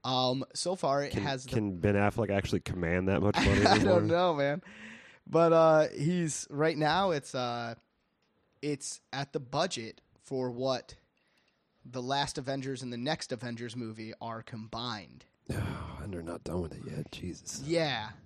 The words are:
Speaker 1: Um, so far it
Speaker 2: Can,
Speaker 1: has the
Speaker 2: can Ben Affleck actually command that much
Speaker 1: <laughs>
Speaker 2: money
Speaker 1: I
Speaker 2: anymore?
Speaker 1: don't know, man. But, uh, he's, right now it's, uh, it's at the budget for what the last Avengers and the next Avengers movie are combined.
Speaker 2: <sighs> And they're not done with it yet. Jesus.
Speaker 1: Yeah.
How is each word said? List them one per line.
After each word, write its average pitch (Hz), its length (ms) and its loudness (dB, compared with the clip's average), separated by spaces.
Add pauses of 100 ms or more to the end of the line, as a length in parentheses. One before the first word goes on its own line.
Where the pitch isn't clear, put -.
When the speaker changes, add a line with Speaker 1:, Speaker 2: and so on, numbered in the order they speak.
Speaker 1:
Um, 127 480 2
so 180 240 -2
far 143 260 2
it 143 100 -4
Speaker 2:
Can, 101 100 -2
Speaker 1:
has 131 220 -4
the 127 60 -14
Speaker 2:
can 104 280 0
Ben 101 160 4
Affleck 101 360 2
actually 98 300 2
command 90 480 0
that 95 140 4
much 104 140 2
Speaker 1:
<laughs> - 80 4
Speaker 2:
money - 220 4
Speaker 1:
I 285 100 6
Speaker 2:
anymore? - 240 6
Speaker 1:
don't - 80 0
know, 175 260 2
man. 143 280 0 (640)
But, 165 280 6
uh, 160 320 8 (100)
he's, 170 540 0
right 151 260 2
now 165 360 2
it's, 143 220 -4
uh, 120 400 -4 (880)
it's 143 400 -6 (120)
at 139 200 -6
the 151 80 -2
budget 135 640 -4 (220)
for 127 260 -4
what 127 440 -4 (920)
the 123 160 -8
last 139 340 -2
Avengers 135 460 -6
and 120 100 -8
the 117 60 -8
next 143 340 -4
Avengers 117 440 -8
movie 110 440 -10
are 113 220 -8
combined. 110 840 -10 (240)
Speaker 2:
<sighs> - 60 -6 (500)
And 104 80 -10
they're 87 100 -8
not 85 220 -10
done 87 160 -4
with 78 140 -8
it - 100 -16
yet. 73 280 -10
Jesus. - 520 -10
Speaker 1:
Yeah. 143 460 -2 (160)